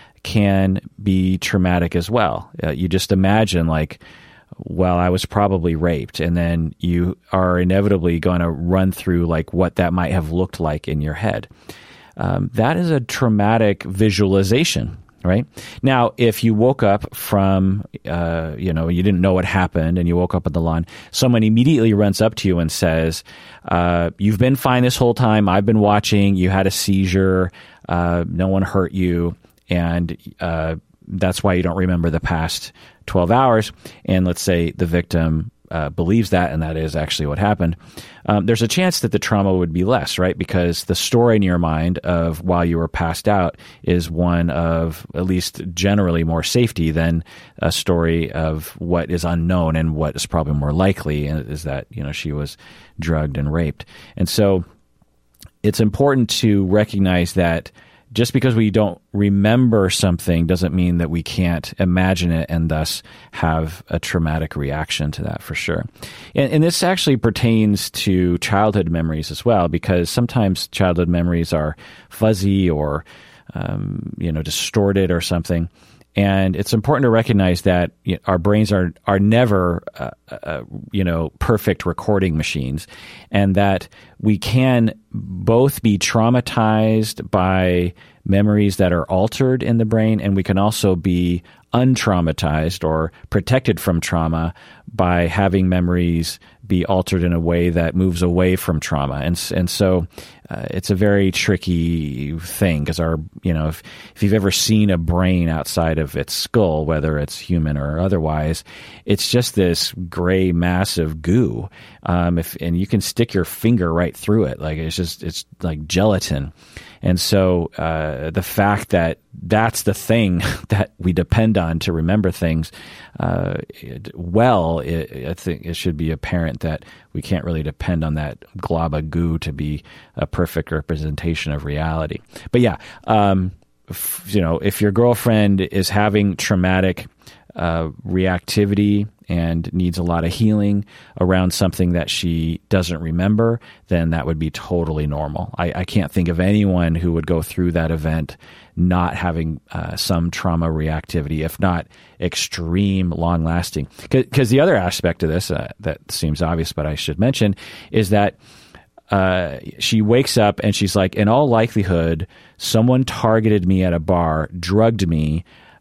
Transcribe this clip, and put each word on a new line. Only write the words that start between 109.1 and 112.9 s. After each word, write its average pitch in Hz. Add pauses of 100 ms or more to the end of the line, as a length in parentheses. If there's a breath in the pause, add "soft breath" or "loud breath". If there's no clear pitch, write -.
just 123
this 90 (160)
gray 92
mass 90
of 78
goo. 92 (340 loud breath)
Um, 87
if, -
and 85
you 95
can 101